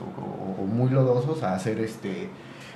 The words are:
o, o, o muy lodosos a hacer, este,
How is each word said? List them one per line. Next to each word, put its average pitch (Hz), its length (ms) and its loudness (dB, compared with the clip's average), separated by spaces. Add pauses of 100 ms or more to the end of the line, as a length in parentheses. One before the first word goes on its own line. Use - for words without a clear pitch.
o, 98 580 -6
o, - 20 -2
o 95 40 0
muy 120 240 4
lodosos 131 520 4
a 92 120 2
hacer, 110 260 0
este, 101 480 -4 (480)